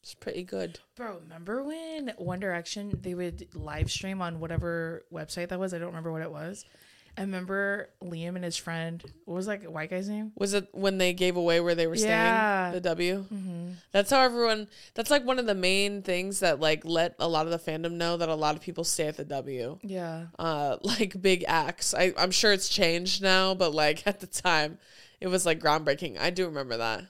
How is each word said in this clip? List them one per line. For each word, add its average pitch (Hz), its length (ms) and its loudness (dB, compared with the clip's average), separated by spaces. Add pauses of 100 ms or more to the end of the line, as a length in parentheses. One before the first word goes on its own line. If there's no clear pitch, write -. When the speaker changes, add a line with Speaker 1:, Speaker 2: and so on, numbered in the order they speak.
Speaker 1:
It's - 140 -18
pretty - 280 -8
good. 180 360 -6 (160)
Speaker 2:
Bro, 214 260 -12
remember 170 420 -8
when 311 540 -8
One 180 220 -4
Direction, 196 640 -6
they 180 100 -6
would 175 400 -8
live 156 380 -4
stream 190 280 -6
on 170 200 -6
whatever 165 760 -4
website 170 360 -8
that 185 100 -6
was? 185 160 -4
I - 20 -6
don't 170 120 -8
remember 165 220 -8
what 160 120 -6
it 160 80 -8
was. 160 340 -12 (520)
I - 40 -8
remember 196 680 -4 (120)
Liam 170 340 -6
and 180 100 -6
his 170 100 -4
friend, 165 480 -6 (220)
what 175 100 -6
was 185 120 -2
that 208 220 -6
white 156 200 -6
guy's 185 180 -4
name? 214 300 -6
Speaker 1:
Was 196 160 0
it 196 180 -2
when 190 260 0
they 185 160 4
gave 180 220 2
away 170 240 6
where 170 160 4
they 165 100 4
were 165 120 0
staying? 220 160 4
Speaker 2:
Yeah. 214 580 4
Speaker 1:
The 180 80 -2
W? 180 520 0
Speaker 2:
Mm-hmm. 180 400 -8 (200)
Speaker 1:
That's 196 200 4
how 269 100 8
everyone, 233 480 2 (240)
that's, 226 180 0
like, 285 140 4
one 254 120 2
of 247 80 -2
the 214 80 2
main 196 500 2
things 190 360 -2
that, 160 220 4
like, 156 240 2
let 165 340 2
a 165 80 0
lot 160 200 2
of 165 40 -2
the 170 80 -2 (120)
fandom 165 200 -4
know 170 240 0
that 170 140 0
a 160 40 2
lot 156 220 0
of 131 60 -14
people - 240 -6
stay 156 220 0
at 156 100 -6
the 147 80 -8
W. 135 580 -6
Speaker 2:
Yeah. 170 440 -8 (120)
Speaker 1:
Uh, 151 400 0
<laughs> - 40 -14
like, 208 380 -2
big 185 280 4
acts. - 440 0
I, 180 240 4
I'm 185 140 2
sure 208 220 6
it's 190 160 0
changed 185 520 2
now, 190 340 4
but, 170 200 2
like, 156 320 2
at 196 140 -2
the 185 60 -14
time, 156 500 2 (420)
it 190 80 -4
was, 180 180 2
like, 160 140 2
groundbreaking. 151 580 2
I 135 120 2
do 180 160 0
remember 135 320 -6
that. 113 320 -2